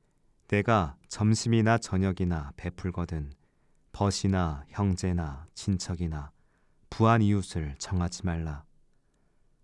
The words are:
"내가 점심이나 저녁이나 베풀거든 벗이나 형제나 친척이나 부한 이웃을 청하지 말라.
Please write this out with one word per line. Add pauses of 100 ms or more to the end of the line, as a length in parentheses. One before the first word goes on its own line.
(480)
"내가 (120)
점심이나
저녁이나
베풀거든 (600)
벗이나
형제나
친척이나 (580)
부한
이웃을
청하지
말라. (1000)